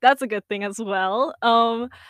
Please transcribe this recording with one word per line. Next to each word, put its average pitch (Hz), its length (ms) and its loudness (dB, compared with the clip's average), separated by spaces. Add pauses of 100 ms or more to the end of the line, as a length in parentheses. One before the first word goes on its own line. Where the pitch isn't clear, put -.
that's 269 220 4
a 254 60 -4
good 202 200 -6
thing 202 140 -6
as 202 160 -8
well. 202 640 -2
Um, 233 480 2 (200)